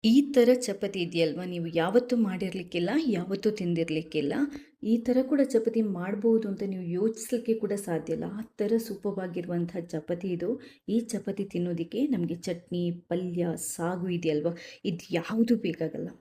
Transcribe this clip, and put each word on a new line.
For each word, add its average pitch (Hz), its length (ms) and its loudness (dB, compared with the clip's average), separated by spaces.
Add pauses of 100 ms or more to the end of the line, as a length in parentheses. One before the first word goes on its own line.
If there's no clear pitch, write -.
ಈ 240 180 8
ಥರ 247 320 6
ಚಪಾತಿ 202 460 -2
ಇದೆಯಲ್ವಾ, 165 440 0
ನೀವು 175 220 -4
ಯಾವತ್ತೂ 190 500 4
ಮಾಡಿರ್ಲಿಕ್ಕಿಲ್ಲ, 185 760 0 (160)
ಯಾವತ್ತೂ 196 440 0
ತಿಂದಿರ್ಲಿಕ್ಕಿಲ್ಲ. 165 840 0 (480)
ಈ 220 140 2
ಥರ 247 260 0
ಕೂಡ 277 220 2
ಚಪಾತಿ 226 380 2
ಮಾಡ್ಬೋದು 208 640 2
ಅಂತ 196 140 -4
ನೀವು 190 200 -4
ಯೋಚಿಸ್ಲಿಕ್ಕೆ 220 720 -2
ಕೂಡ 202 180 -2
ಸಾಧ್ಯ 165 400 -2
ಇಲ್ಲ. 156 200 -2
ಆ 208 80 -8 (180)
ಥರ 214 180 0
ಸೂಪರ್ಬ್ 202 440 -4
ಆಗಿರುವಂಥ 175 560 -4
ಚಪಾತಿ 170 520 -4
ಇದು. 175 320 -2 (280)
ಈ 220 120 2
ಚಪಾತಿ 202 440 -6
ತಿನ್ನೋದಕ್ಕೆ 175 640 -2
ನಮ್ಗೆ 175 280 0
ಚಟ್ನಿ, 175 560 -4
ಪಲ್ಯ, 175 560 -2 (100)
ಸಾಗು 180 520 -4
ಇದೆಯಲ್ವಾ, 170 480 0 (280)
ಇದು 175 300 -4
ಯಾವುದು 226 420 2
ಬೇಕಾಗಲ್ಲ. 160 520 -4 (120)